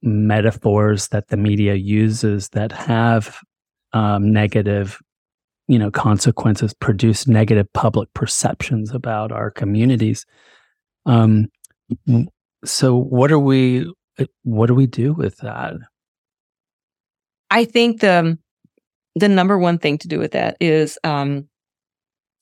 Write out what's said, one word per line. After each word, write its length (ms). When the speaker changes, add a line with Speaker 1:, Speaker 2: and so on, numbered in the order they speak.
Speaker 1:
metaphors 1080
that 180
the 100
media 380
uses 720
that 220
have, 680
um, 400
negative, 640
you 100
know, 140
consequences, 840
produce 540
negative 460
public 420
perceptions 760
about 400
our 200
communities. 760
Um, 400
w-, 180
so 300
what 360
are 80
we, 540
what 240
do 80
we 140
do 260
with 240
that? 380
Speaker 2:
I 140
think 360
the, 360
the 140
number 300
one 180
thing 220
to 80
do 100
with 140
that 280
is, 440
um, 440